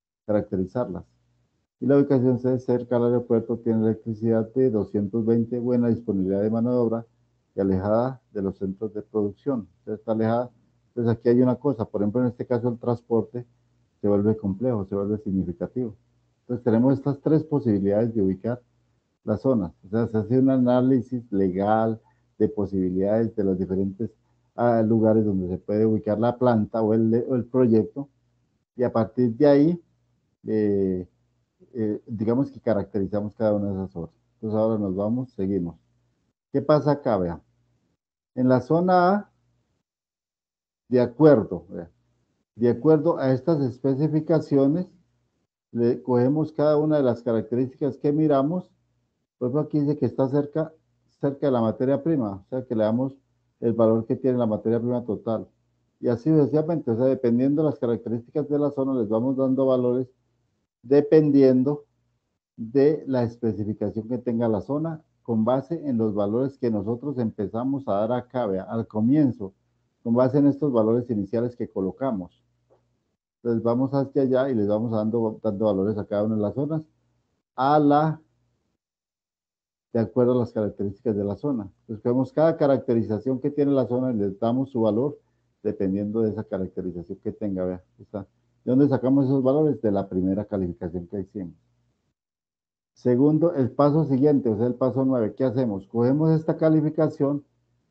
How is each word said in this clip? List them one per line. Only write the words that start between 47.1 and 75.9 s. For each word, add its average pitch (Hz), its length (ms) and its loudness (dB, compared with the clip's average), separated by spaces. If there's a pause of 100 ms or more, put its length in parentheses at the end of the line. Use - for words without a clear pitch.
características 123 760 -4
que 147 140 -2
miramos. 151 600 0 (640)
Por 123 120 -4
ejemplo, 147 120 -2
aquí 151 180 -2
dice 147 180 0
que 135 80 -2
está 135 240 0
cerca, 143 440 -4 (460)
cerca 143 280 -2
de 135 40 2
la 123 100 2
materia 131 400 0
prima, 127 340 -2
o 95 140 -16
sea 131 160 -6
que 120 100 -6
le 107 80 2
damos 123 300 0 (460)
el 117 140 0
valor 113 320 2
que 131 100 -2
tiene 127 220 0
la 120 80 0
materia 110 340 -2
prima 120 240 -4
total. 107 440 -6 (520)
Y 127 80 -4
así 120 220 -2
sucesivamente, 151 600 2
o 113 40 0
sea, 123 100 2
dependiendo 131 580 2
de 151 60 2
las 131 100 -6
características 120 680 -4
de 143 120 0
la 143 120 0
zona, 135 220 -2
les 113 160 -2
vamos 120 260 0
dando 131 300 0
valores 127 420 0 (760)
dependiendo 139 1040 4 (680)
de 135 520 2
la 127 160 0
especificación 107 840 -4
que 123 120 -4
tenga 117 280 -2
la 107 140 0
zona, 156 420 -6 (180)
con 113 220 -2
base 139 440 -2
en 123 100 -2
los 110 160 0
valores 110 440 -2
que 120 140 -2
nosotros 120 460 -4
empezamos 117 680 -4
a 104 60 -2
dar 110 200 -2
acá, 123 340 -4
vea, 95 160 -4
al 113 240 -8
comienzo, 113 640 0 (480)
con 117 120 -2
base 127 240 2
en 143 100 4
estos 139 240 0
valores 117 380 2
iniciales 113 460 -4
que 107 140 -8
colocamos. 95 720 -6 (1000)
Entonces 117 220 -2
vamos 120 300 0
hacia 139 280 0
allá 131 280 2
y 127 60 -2
les 104 120 0
vamos 110 240 0
dando, 110 520 -2
dando 107 220 -2
valores 101 320 0